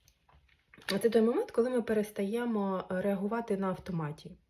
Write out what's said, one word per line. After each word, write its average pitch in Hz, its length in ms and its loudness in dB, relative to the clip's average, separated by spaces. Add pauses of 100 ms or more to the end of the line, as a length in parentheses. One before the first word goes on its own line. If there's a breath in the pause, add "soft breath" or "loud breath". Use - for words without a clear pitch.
(1040)
це 233 80 6
той 220 120 6
момент, 269 280 2
коли 240 200 2
ми 247 120 0
перестаємо 208 1040 -2
реагувати 202 680 0
на 190 120 0
автоматі. 165 640 -4 (180)